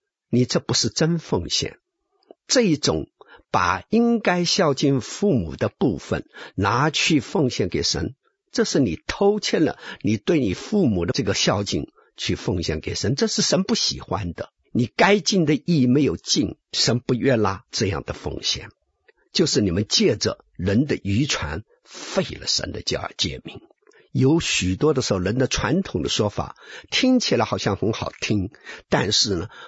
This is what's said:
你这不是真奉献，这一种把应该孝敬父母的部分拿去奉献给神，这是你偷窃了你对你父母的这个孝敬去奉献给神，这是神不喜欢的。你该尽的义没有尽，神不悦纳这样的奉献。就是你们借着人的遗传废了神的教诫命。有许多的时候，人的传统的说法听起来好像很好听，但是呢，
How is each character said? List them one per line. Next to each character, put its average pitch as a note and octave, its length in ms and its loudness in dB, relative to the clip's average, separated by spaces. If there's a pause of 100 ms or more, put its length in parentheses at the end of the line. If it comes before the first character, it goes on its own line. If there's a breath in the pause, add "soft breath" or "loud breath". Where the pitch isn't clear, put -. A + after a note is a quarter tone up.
(280)
你 B2 180 4
这 - 140 -2
不 - 140 -2
是 - 160 0
真 E3 300 2
奉 E2+ 300 -4
献， - 280 -4 (680)
这 C4 140 4
一 E3+ 160 4
种 D#2+ 340 -2 (400 loud breath)
把 F2+ 380 2
应 A#3 300 4
该 F3+ 240 0
孝 E3 300 2
敬 C#3 280 2
父 - 320 0
母 E2 220 0
的 G#2 140 -2
部 G2 300 0
分 - 260 -4 (300 loud breath)
拿 A2+ 340 2
去 - 300 2
奉 C3+ 320 0
献 G2 180 -2
给 C#2+ 140 -2
神， - 320 -4 (360)
这 A#3 120 0
是 - 160 0
你 G2 260 0
偷 G#3 340 0
窃 G#3 200 -2
了 D3 180 2 (240 loud breath)
你 G#2+ 160 0
对 E3+ 220 2
你 G2 160 0
父 G3 320 0
母 F2+ 180 0
的 G#2+ 80 -2
这 - 80 -2
个 F#2+ 140 -2
孝 G#2 280 0
敬 - 280 -4 (260 soft breath)
去 - 180 -2
奉 F2+ 280 -4
献 D#2 180 -4
给 F#2 140 -8
神， C3 200 -2
这 A3+ 120 0
是 - 140 -2
神 - 220 0
不 A3+ 120 -2
喜 - 260 -4
欢 F2 320 -6
的。 - 180 -12 (220)
你 A#2+ 120 2
该 F#3+ 340 2
尽 F3+ 260 2
的 D3 100 2
义 C#3 320 2
没 C3+ 160 4
有 F2+ 140 2
尽， - 400 -2 (160)
神 B2 260 0
不 - 140 -2
悦 B2 220 2
纳 G2 360 0
这 - 140 -2
样 D#2+ 180 -2
的 - 100 -8
奉 - 300 -8
献。 G#2 260 -4 (640 soft breath)
就 - 140 2
是 C3 160 0
你 F#2+ 100 2
们 G2+ 160 0
借 D3+ 300 2
着 - 260 -4 (120)
人 G#2 320 0
的 B2 100 0
遗 G2+ 280 0
传 D#2+ 380 -6 (200)
废 - 400 -6
了 - 240 -10
神 - 240 -4
的 - 100 -10
教 - 360 -6
诫 C#2 280 -4
命。 - 160 -16 (500 soft breath)
有 C3+ 280 4
许 F#2 360 -2
多 D3 200 2
的 B2+ 80 0
时 - 100 -2
候， F#2+ 60 0
人 G2 180 0
的 C3 80 2
传 C3+ 380 0
统 - 180 -4
的 C2 80 -2
说 G#2 200 0
法 - 260 -6 (340 loud breath)
听 B3+ 300 2
起 - 160 0
来 A2+ 100 2
好 G2 140 -4
像 G2+ 180 0
很 G#2+ 160 0
好 - 260 -6
听， G2+ 300 0 (400 loud breath)
但 C#3 220 0
是 G#2 240 2
呢， E2 140 -6 (180 loud breath)